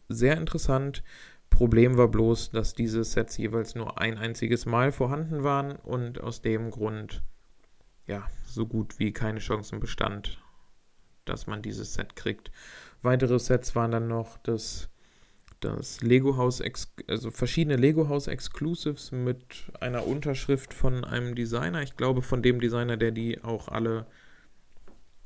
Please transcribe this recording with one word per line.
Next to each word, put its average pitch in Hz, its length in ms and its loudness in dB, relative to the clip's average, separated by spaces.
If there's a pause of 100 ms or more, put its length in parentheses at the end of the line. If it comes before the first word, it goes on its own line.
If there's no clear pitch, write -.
sehr 123 300 4
interessant. 139 680 0 (460)
Problem 120 480 8
war 120 100 10
bloß, 113 440 2
dass 110 240 0
diese 113 280 0
Sets 113 320 0
jeweils 110 400 -2
nur 113 240 -8
ein 113 180 -2
einziges 113 480 -2
Mal 123 280 2
vorhanden 147 500 -2
waren 139 300 0
und 123 480 -6
aus 113 200 -8
dem 113 300 -2
Grund, 107 520 -4 (840)
ja, 101 180 -6 (200)
so 113 200 -4
gut 110 340 -4
wie 107 120 0
keine 107 280 -2
Chancen 107 420 -4
bestand, 104 600 -4 (840)
dass - 220 -8
man 104 140 -8
dieses 104 320 -10
Set 101 220 -6
kriegt. - 360 -8 (500)
Weitere 123 380 2
Sets - 360 2
waren 117 160 0
dann 117 160 0
noch 113 300 -6
das, - 520 -4 (680)
das - 420 -8
Lego 131 360 6
House 123 220 0
Ex-, - 340 -8 (140)
also 113 240 -4
verschiedene 147 440 0
Lego 151 340 4
House 143 180 -2
Exclusives - 840 -6
mit 123 680 -6
einer 123 260 -6
Unterschrift 135 680 -2
von 127 300 4
einem 123 320 -4
Designer. 123 460 -2
Ich 135 160 -8
glaube, 127 240 2
von 127 220 0
dem 123 160 6
Designer, 120 380 0
der 113 140 2
die 113 320 -4
auch 113 240 -6
alle, 113 380 -2 (1200)